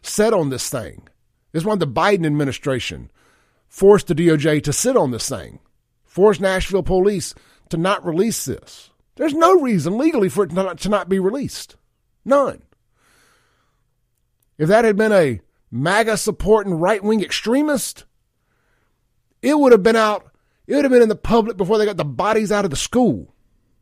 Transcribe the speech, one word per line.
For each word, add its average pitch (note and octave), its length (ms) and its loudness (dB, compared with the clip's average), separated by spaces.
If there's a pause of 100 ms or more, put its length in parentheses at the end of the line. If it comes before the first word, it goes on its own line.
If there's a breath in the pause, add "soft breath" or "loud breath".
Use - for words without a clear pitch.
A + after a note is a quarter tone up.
sat A3 320 0
on D#3+ 160 0
this C3 200 -8
thing. G#2 380 -12 (440)
This D#3+ 120 -6
is - 20 -2
why G#3+ 100 0
the E3+ 120 -2
Biden E3+ 380 0
administration C3 840 -4 (560)
forced G3 400 4
the E3 80 -2
D E3+ 160 2
O D#3 60 2
J D3+ 240 0
to D3 100 -4
sit B3+ 240 0
on D#3 160 2
this A2 160 -6
thing, D#2 320 -12 (460)
forced G3 340 2
Nashville F#3+ 440 -2
police F#3 520 -2 (340 soft breath)
to E3+ 80 -6
not F3 280 -2
release G3 400 -4
this. - 460 -14 (240)
There's D4 180 -4
no E4+ 260 4
reason G3+ 380 -2
legally C4+ 320 0
for F3+ 160 -2
it C#3+ 40 -10
to E3 60 -8
not, F#3 240 -6
to F3+ 100 -6
not F#3 200 -2
be F#3+ 100 0
released. G#3+ 560 -6 (500)
None. C4 380 0 (1900)
If D#3 120 0
that A3+ 160 4
had A3 100 2
been G#3+ 160 2
a C#3+ 300 2 (280)
maga G3 480 0
supporting G3+ 560 0
right-wing G3+ 480 0
extremist, C4 840 -2 (1400)
it D4 180 2
would C4 120 6
have G3+ 120 6
been A3+ 120 4
out, G#3+ 360 -2 (340)
it A3+ 100 -4
would C#4+ 100 2
have B3+ 60 2
been B3 100 6
in A3+ 80 4
the G#3 60 -2
public A3 420 -2
before G3+ 200 -2
they G#3+ 80 0
got G3+ 120 -4
the D#3 80 -2
bodies G#3 460 -2
out G3+ 140 0
of E3+ 60 -4
the B2+ 60 -6
school. D#3+ 560 -2 (480)